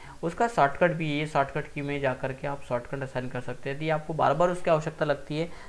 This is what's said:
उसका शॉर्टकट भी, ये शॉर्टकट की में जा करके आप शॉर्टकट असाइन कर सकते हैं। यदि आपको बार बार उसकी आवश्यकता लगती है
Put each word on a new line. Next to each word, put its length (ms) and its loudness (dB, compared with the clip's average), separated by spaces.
उसका 260 0
शॉर्टकट 420 4
भी, 280 0
ये 80 -2
शॉर्टकट 460 0
की 100 -4
में 180 -2
जा 140 2
करके 320 -6
आप 160 -6
शॉर्टकट 400 -4
असाइन 260 -4
कर 120 -4
सकते 300 -6
हैं। 60 -4
यदि 140 -2
आपको 240 0
बार 200 4
बार 140 6
उसकी 220 0
आवश्यकता 340 2
लगती 340 -2
है 120 -2